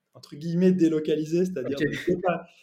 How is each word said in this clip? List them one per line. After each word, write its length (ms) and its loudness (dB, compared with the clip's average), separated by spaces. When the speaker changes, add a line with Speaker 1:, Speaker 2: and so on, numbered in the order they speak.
Speaker 1:
entre 200 -20
guillemets, 380 2
délocaliser, 720 2
c'est-à-dire 360 -6
Speaker 2:
Ok. 60 2
Speaker 1:
de 280 -2
dépa-, 320 -2